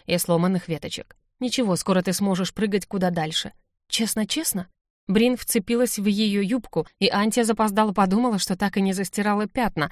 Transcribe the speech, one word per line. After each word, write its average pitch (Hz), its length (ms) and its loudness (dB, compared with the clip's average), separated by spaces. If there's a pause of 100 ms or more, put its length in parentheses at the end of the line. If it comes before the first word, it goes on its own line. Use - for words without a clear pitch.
и 175 140 0
сломанных 175 500 0
веточек. - 480 -8 (240)
"Ничего, 226 360 0
скоро 185 260 0
ты 185 100 0
сможешь 190 400 0
прыгать 202 340 -2
куда 180 240 -2
дальше". 156 420 -4 (360)
"Честно-честно?" 214 800 -2 (380)
Брин 233 300 4
вцепилась 233 600 0
в 196 80 -2
её 202 360 2
юбку, 196 440 -2 (120)
и 196 100 4
Антия 214 360 2
запоздала 214 480 2
подумала, 208 460 2
что 185 180 -2
так 202 200 -2
и 196 60 2
не 190 100 2
застирала 202 540 -2
пятна, 190 460 -2